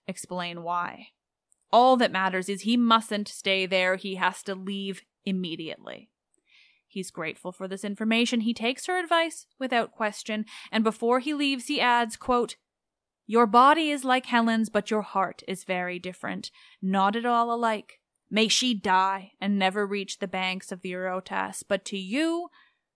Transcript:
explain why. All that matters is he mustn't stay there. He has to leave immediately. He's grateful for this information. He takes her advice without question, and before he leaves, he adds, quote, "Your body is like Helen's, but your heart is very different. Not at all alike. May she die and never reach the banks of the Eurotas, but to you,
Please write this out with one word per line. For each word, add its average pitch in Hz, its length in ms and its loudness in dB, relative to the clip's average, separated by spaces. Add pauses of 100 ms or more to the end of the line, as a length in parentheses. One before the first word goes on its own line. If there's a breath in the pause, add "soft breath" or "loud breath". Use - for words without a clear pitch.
explain 175 580 -8
why. 175 480 -6 (600)
All 254 240 8
that 240 160 2
matters 185 380 0
is 190 120 -4
he 226 140 2
mustn't 220 520 2
stay 190 360 0
there. 185 320 2
He 190 200 -6
has 185 260 0
to 196 120 -6
leave 196 480 -8 (220)
immediately. 170 840 -6 (760 soft breath)
He's - 260 -12
grateful 175 400 -10
for 190 160 -12
this 190 160 -10
information. 226 560 0
He 220 120 0
takes 233 340 -4
her 359 120 0
advice 330 480 0 (120)
without 247 340 -2
question, 214 520 -4 (260 loud breath)
and 220 140 2
before 233 360 2
he 269 120 -4
leaves, 277 360 -2
he 294 120 -2
adds, 240 360 2
quote, 240 400 0 (720)
"Your 233 200 4
body 285 460 6
is 269 120 -4
like 254 220 0
Helen's, 226 420 2
but 208 220 -2
your 214 120 0
heart 190 440 -4
is 190 160 -8
very 180 380 -6
different. 185 500 -10 (320 soft breath)
Not 196 320 2
at 233 100 -4
all 233 300 2
alike. 226 460 -4 (280)
May 220 200 2
she 254 260 2
die 190 680 0
and 202 160 0
never 190 300 2
reach 196 320 -6
the 202 80 -6
banks 185 460 -6
of 185 80 -12
the 190 100 -8
Eurotas, 185 720 -4
but 196 220 -2
to - 120 -8
you, 311 540 -2 (460 soft breath)